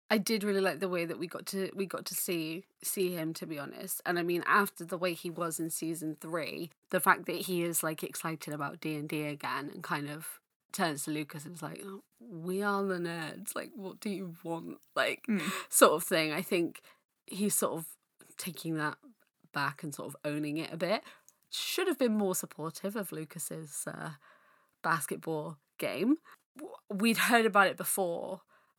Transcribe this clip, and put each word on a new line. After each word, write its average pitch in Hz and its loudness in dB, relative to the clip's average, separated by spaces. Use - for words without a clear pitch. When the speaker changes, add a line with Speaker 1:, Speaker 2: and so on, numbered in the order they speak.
Speaker 1:
I 220 6
did 208 2
really 196 2
like 180 2
the 190 0
way 170 0
that 147 -6
we 170 -4
got - -8
to, 196 -2
we 196 -2
got - -8
to - -8
see, 165 -2
see 185 0
him, 160 -2
to 170 -8
be 156 -6
honest. 139 -8
And 175 2
I 175 2
mean, 175 2
after 196 4
the 165 -4
way 175 2
he 170 -6
was 165 -4
in 165 -2
season 160 -4
three, 165 -4
the 185 4
fact - 6
that 175 0
he 180 0
is, 170 0
like, 160 -2
excited 156 -6
about 147 -4
D 156 -2
and 147 -6
D 151 0
again 143 -4
and 165 -10
kind 147 -2
of 156 -10
turns 156 0
to 160 -4
Lucas 151 -6
and 180 -12
is 160 -12
like, - -8
"Oh, 196 -12
we 185 -4
are 202 2
the 185 2
nerds. 170 -6
Like, - -6
what 190 -12
do 214 -4
you 180 -6
want?" 165 -6
Like, - 2
Speaker 2:
Mm. 190 2
Speaker 1:
sort - 10
of 165 2
thing. 160 4
I 170 -2
think 170 0
he's 196 0
sort 143 0
of 165 -8
taking 160 -4
that 151 -2
back 143 0
and 147 -8
sort - -8
of 147 -12
owning 151 -2
it 160 -6
a 165 -8
bit. 185 0
Should - -2
have 294 2
been 220 4
more 185 4
supportive 175 -4
of 196 -4
Lucas's, 156 -8
uh, - -8
basketball 160 -2
game. 165 2
W-, - -14
we'd 214 4
heard 226 8
about 196 8
it - 0
before, 185 -2